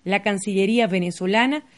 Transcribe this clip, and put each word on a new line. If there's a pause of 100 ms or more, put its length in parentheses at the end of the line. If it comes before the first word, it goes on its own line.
la
Cancillería
venezolana (140)